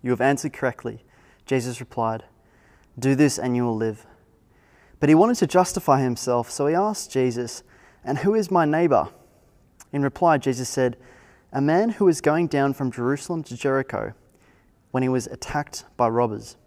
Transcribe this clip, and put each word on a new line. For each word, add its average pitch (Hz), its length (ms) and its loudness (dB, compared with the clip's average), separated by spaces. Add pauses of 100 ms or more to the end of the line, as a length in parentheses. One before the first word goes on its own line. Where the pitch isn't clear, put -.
"You 123 80 -2
have 123 100 0
answered 139 320 0
correctly," 117 500 -6 (440)
Jesus 123 340 -2
replied. 113 440 -4 (760)
"Do 131 160 2
this 139 240 4
and 123 180 -2
you 123 80 0
will 117 100 -2
live." 110 320 -4 (920)
But 147 80 4
he 156 60 8
wanted 220 220 6
to 185 100 2
justify 170 560 2
himself, 123 480 -2
so 143 160 -2
he 151 80 2
asked 202 360 -2
Jesus, 123 520 -2 (420)
"And 139 140 -4
who 202 160 0
is 202 160 0
my 170 160 2
neighbor?" 147 420 2 (840)
In 143 100 -2
reply, 156 340 2
Jesus 127 320 -2
said, 127 300 -2 (540)
"A 135 100 -2
man 170 260 2
who 214 160 -2
was 170 160 4
going 160 280 0
down 139 260 0
from 131 180 -4
Jerusalem 143 520 -4
to 123 120 -14
Jericho 131 560 -2 (760)
when 131 120 -2
he 127 60 0
was 127 180 0
attacked - 600 -8 (100)
by 117 140 2
robbers. 113 560 -2